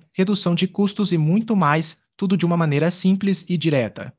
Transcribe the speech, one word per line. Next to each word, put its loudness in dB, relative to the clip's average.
redução 0
de 0
custos -2
e 2
muito 0
mais, 0
tudo 0
de 0
uma 0
maneira 0
simples 0
e -4
direta. -2